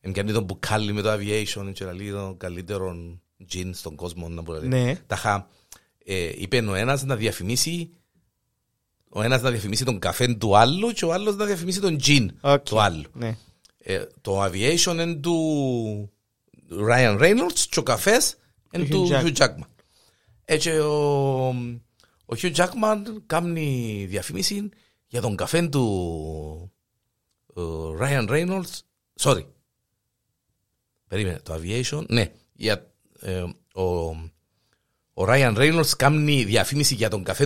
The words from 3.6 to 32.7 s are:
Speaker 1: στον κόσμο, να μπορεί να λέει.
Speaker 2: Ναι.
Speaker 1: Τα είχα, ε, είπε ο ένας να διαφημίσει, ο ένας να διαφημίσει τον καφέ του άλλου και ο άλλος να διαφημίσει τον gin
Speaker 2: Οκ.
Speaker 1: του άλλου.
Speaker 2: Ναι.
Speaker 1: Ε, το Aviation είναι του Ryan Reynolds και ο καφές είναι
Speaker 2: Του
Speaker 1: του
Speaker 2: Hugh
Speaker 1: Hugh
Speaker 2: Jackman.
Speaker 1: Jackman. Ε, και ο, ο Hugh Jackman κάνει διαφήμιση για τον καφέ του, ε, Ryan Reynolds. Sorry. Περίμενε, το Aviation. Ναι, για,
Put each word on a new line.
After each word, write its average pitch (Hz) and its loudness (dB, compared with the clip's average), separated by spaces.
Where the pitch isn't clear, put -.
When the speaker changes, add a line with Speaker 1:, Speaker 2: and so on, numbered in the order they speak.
Speaker 1:
στον 80 -12
κόσμο, 85 -8
να 82 -8
μπορεί 82 -6
να 131 2
λέει. 127 4
Speaker 2:
Ναι. 139 0
Speaker 1:
Τα 104 -2
είχα, 101 -2
ε, 92 -4
είπε 98 -2
ο 107 0
ένας 131 0
να 135 -2
διαφημίσει, 120 -2
ο 104 -4
ένας 120 2
να 127 0
διαφημίσει 107 -2
τον 113 0
καφέ 120 0
του 104 4
άλλου 175 6
και - -4
ο 165 2
άλλος 202 0
να 208 -2
διαφημίσει 185 -2
τον 175 0
gin 135 8
Speaker 2:
Οκ. 139 4
Speaker 1:
του 107 2
άλλου. 82 2
Speaker 2:
Ναι. 113 -6
Speaker 1:
Ε, 95 -4
το 98 0
Aviation 117 2
είναι 170 -2
του 135 -2
Ryan 120 6
Reynolds 226 4
και - 0
ο - -2
καφές 196 2
είναι 170 -2
Speaker 2:
Του 139 -2
Speaker 1:
του 180 2
Speaker 2:
Hugh 135 4
Speaker 1:
Hugh 160 2
Speaker 2:
Jackman. 139 6
Speaker 1:
Jackman. 139 -6
Ε, 156 2
και 160 2
ο, 143 2
ο 117 -8
Hugh 170 -2
Jackman 214 2
κάνει 143 -2
διαφήμιση 190 -4
για 120 -4
τον 107 -2
καφέ 165 0
του, 85 -2
ε, 90 -6
Ryan 131 0
Reynolds. 175 -2
Sorry. 117 2
Περίμενε, 92 -2
το 80 -10
Aviation. 117 -4
Ναι, 117 0
για, - -2